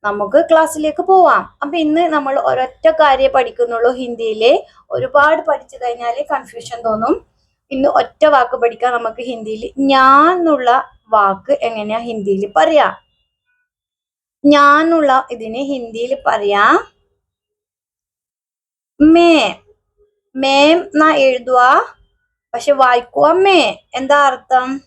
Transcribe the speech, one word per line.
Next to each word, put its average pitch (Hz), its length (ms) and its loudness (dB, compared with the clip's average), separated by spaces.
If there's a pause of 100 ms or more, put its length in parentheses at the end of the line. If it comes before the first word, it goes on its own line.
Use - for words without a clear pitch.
നമുക്ക് 208 480 0
ക്ലാസ്സിലേക്ക് 311 500 0
പോവാം. 339 600 2
അപ്പൊ 294 140 -8
ഇന്ന് 311 240 0
നമ്മൾ 285 400 -2
ഒരൊറ്റ 254 500 -2
കാര്യേ 277 380 2
പഠിക്കുന്നുള്ളൂ 240 640 -2
ഹിന്ദിയിലെ. 240 720 -2 (240)
ഒരുപാട് 294 520 0
പഠിച്ചു 311 340 -6
കഴിഞ്ഞാൽ 240 560 -6
കൺഫ്യൂഷൻ 233 520 -10
തോന്നും. 226 420 -4 (440)
ഇന്ന് 269 180 -2
ഒറ്റ - 360 -2
വാക്ക് 254 320 2
പഠിക്കാം 233 360 -2
നമുക്ക് 233 300 -6
ഹിന്ദിയിൽ. 220 560 -10
ഞാൻ 277 600 4
എന്നുള്ള 262 520 0 (180)
വാക്ക് 202 440 0
എങ്ങനെയാ 220 460 -6
ഹിന്ദിയിൽ 202 580 -6
പറയാ? 311 400 2 (1500)
ഞാൻ 285 360 4
എന്നുള്ള 294 500 0
ഇതിന് 220 280 -10
ഹിന്ദിയിൽ 254 680 -8
പറയാ 208 520 0 (2250)
മേ. 320 600 4 (760)
മേ 277 360 2
എന്നാ 311 420 0
എഴുതുക, 254 720 2 (680)
പക്ഷെ 240 180 -2
വായിക്കുക 262 600 2
മേ. 359 460 0 (160)
എന്താ 269 320 0
അർത്ഥം? 262 600 -2